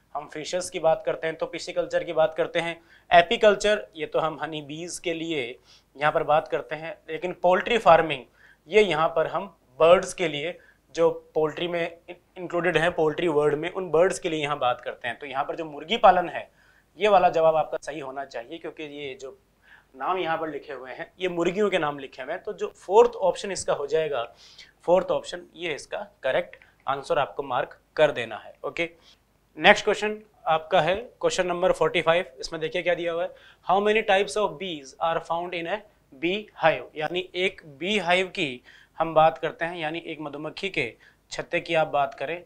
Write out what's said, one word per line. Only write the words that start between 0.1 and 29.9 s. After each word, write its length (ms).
हम 120
फिशेस 420
की 100
बात 260
करते 220
हैं 80
तो 120
पिसिकल्चर 560
की 100
बात 220
करते 240
हैं। 200
एपीकल्चर 720
ये 100
तो 140
हम 220
हनी 220
बीज 360
के 140
लिए 300
यहाँ 160
पर 140
बात 220
करते 280
हैं, 220
लेकिन 240
पोल्ट्री 360
फार्मिंग 440
ये 140
यहाँ 260
पर 180
हम 180
बर्ड्स 340
के 140
लिए, 300
जो 140
पोल्ट्री 340
में 300
इंक्लूडेड 680
हैं, 160
पोल्ट्री 360
वर्ड 260
में, 160
उन 200
बर्ड्स 280
के 100
लिए 120
यहाँ 180
बात 220
करते 260
हैं। 120
तो 60
यहाँ 180
पर 120
जो 100
मुर्गी 340
पालन 300
है 200
ये 80
वाला 220
जवाब 260
आपका 260
सही 180
होना 260
चाहिए, 320
क्योंकि 280
ये 300
जो 220
नाम 220
यहाँ 200
पर 120
लिखे 240
हुए 180
हैं 280
ये 100
मुर्गियों 400
के 100
नाम 200
लिखे 220
हुए 120
हैं। 100
तो 100
जो 240
फोर्थ 460
ऑप्शन 280
इसका 220
हो 140
जाएगा, 360
फोर्थ 280
ऑप्शन 300
ये 200
इसका 220
करेक्ट 320
आंसर 320
आपको 260
मार्क 320
कर 180
देना 240
है। 160
ओके, 240
नेक्स्ट 280
क्वेश्चन 320